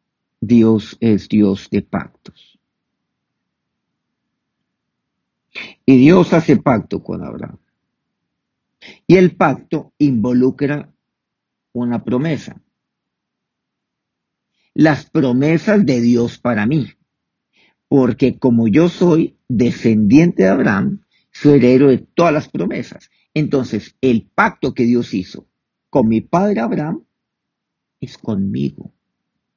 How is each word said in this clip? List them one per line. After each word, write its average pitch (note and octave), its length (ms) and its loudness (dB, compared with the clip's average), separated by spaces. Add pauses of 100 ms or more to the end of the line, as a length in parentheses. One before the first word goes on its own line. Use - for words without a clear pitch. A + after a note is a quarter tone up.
(400)
Dios A2 600 2
es A2 280 0
Dios G#2 420 0
de G2+ 120 -4
pactos. - 760 -14 (3250)
Y C3+ 100 6
Dios E3 360 4
hace D#3 240 2
pacto G#2+ 460 -4
con F2+ 220 -10
Abraham. - 340 -16 (1500)
Y E3+ 100 6
el F#3 200 4
pacto - 640 -4
involucra C3 920 -2 (800)
una A#2+ 320 -6
promesa. C#3 580 -6 (2000)
Las D3+ 360 0
promesas D#3+ 760 0
de B2+ 160 0
Dios A#2+ 380 0
para G#2+ 280 -4
mí. C3+ 220 -2 (1000)
Porque B2+ 500 0
como A#2 300 0
yo D3+ 200 2
soy E3 500 0 (100)
descendiente A#2 960 2
de F#2 60 2
Abraham, - 520 -2 (300)
soy D3 260 4
heredero B2+ 300 4
de B2+ 100 4
todas E3+ 340 -2
las - 160 -4
promesas. - 600 -10 (240)
Entonces, C3 680 -4
el A#2+ 340 -2
pacto D#3 400 -4
que B2+ 100 -2
Dios A#2+ 300 -2
hizo - 340 -10 (420)
con A#2 180 0
mi A2 120 0
padre G3 400 -2
Abraham G#3+ 440 -6 (960)
es - 180 -16
conmigo, G#2 760 -6 (640)